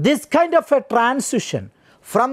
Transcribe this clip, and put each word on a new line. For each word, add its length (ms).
This 160
kind 240
of 80
a 40
transition 720
from 220